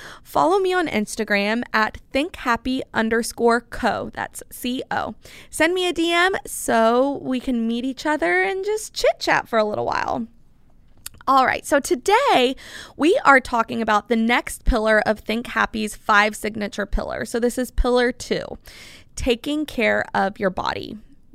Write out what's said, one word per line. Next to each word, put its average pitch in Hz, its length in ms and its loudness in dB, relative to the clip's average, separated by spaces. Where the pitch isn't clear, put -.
follow 330 380 2
me 370 140 0
on 359 140 0
Instagram 208 760 -2
at 214 240 0
think 294 240 -2
happy 254 480 -2
underscore 233 680 0
co. 208 520 -4
That's - 380 -8
C 254 400 -6
O. 98 240 -4
Send 320 240 2
me 370 140 0
a 359 60 -2
D 339 180 0
M 349 220 2
so 247 760 2
we 262 180 -4
can 240 260 -2
meet 233 200 -4
each 262 200 -6
other 330 380 0
and 381 220 -4
just 427 280 -4
chit 605 240 2
chat - 300 0
for 233 100 0
a 214 60 4
little 208 220 -4
while. - 420 -2
All 262 200 6
right, - 200 0
so 294 140 2
today 349 800 2
we 349 260 4
are 269 160 8
talking 233 420 -2
about 214 280 0
the 233 80 2
next 240 480 0
pillar 220 420 4
of 220 120 0
Think 226 280 -6
Happy's 214 480 -2
five 214 400 2
signature 208 500 -6
pillars. - 440 -4
So 240 100 -2
this 233 180 0
is 254 140 -4
pillar 247 400 2
two, - 320 -4
taking 285 500 -2
care 214 480 0
of 196 240 -2
your 202 120 0
body. - 480 -6